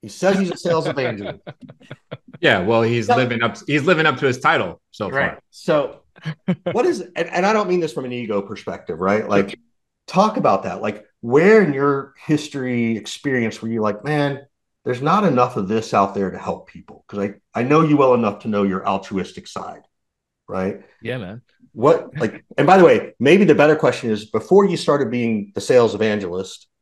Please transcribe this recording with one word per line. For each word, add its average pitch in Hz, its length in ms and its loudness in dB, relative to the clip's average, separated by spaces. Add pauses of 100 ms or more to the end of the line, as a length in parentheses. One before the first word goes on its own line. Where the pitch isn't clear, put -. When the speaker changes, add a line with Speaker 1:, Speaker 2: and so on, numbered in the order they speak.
Speaker 1:
He 113 40 -16
says 190 300 0
he's 185 140 -2
a - 60 -10
sales 165 300 -2
evangelist. 120 560 -6
<laughs> - 80 -18 (880)
Speaker 2:
Yeah, 117 200 2
well, 113 220 2
he's 113 240 -2
Speaker 1:
So 120 100 4
Speaker 2:
living 120 260 0
up, 113 140 -2 (100)
he's 143 160 0
living 160 220 2
up 143 140 2
to 147 60 -2
his 127 140 0
title 117 420 0 (100)
so 101 180 -8
Speaker 1:
Right. 135 220 -4
Speaker 2:
far. - 80 -18 (100)
Speaker 1:
So - 540 -4 (320)
Speaker 3:
<laughs> - 360 -6
Speaker 1:
what 240 140 0
is, 277 160 -2
and, - 260 -8
and 180 180 -2
I 208 60 2
don't 214 160 0
mean 180 140 0
this 156 100 -4
from 131 140 -8
an 123 80 -8
ego 107 280 -4
perspective, 87 600 -12
right? 104 260 0
Like, 101 220 0
Speaker 2:
Sure. - 100 -16 (480)
Speaker 1:
talk 208 300 2
about 123 260 0
that. 95 180 -8
Like, 107 240 -6 (140)
where 170 420 6
in 151 120 0
your 139 400 -2 (120)
history, 127 720 -2
experience 117 680 -4
were 113 60 -8
you 113 140 -4
like, 104 240 -4
"Man, 143 420 -2 (380)
there's 123 160 -4
not 185 240 2
enough 123 320 2
of 98 100 -4
this 110 260 -4
out 101 220 2
there 98 160 -4
to - 60 -14
help - 320 -10
people"? - 400 -20
'Cause 101 100 -8
I, 101 140 -4 (200)
I 113 100 -4
know 151 180 4
you 151 160 2
well 131 160 6
enough 113 300 0
to 123 40 -8
know 101 160 0
your 95 240 -2
altruistic 98 580 -6
side, - 360 -14 (680)
right? 95 320 -6 (220)
Speaker 3:
Yeah, 117 160 -8
man. 107 240 -12 (320)
Speaker 1:
What, 139 440 0
like, - 280 -6 (120)
and - 80 2
by 185 120 8
the 180 80 10
way, 123 340 4
maybe 170 240 6
the 160 100 6
better 151 220 6
question 123 360 -2
is, 107 160 -4
before 190 380 2
you 175 120 0
started 139 340 0
being 113 440 -2
the 98 60 -6
sales 117 320 4
evangelist 98 760 -4 (120)